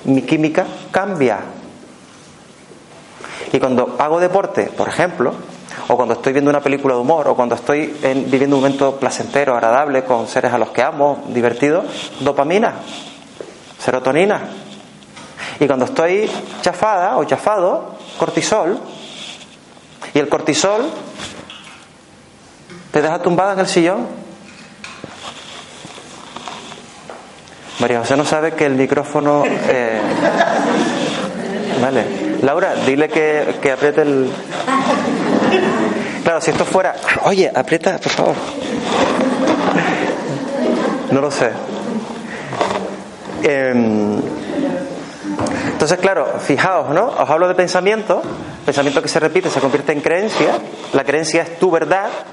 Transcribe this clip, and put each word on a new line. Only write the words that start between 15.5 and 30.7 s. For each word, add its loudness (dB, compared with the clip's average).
Y 4
cuando 2
estoy 2
chafada 0
o 2
chafado, 0
cortisol. 0
Y 2
el 2
cortisol 0
te 2
deja 0
tumbada 2
en -2
el 2
sillón. 2
María 2
José 2
no 2
sabe 0
que 2
el 2
micrófono, 2
eh... 0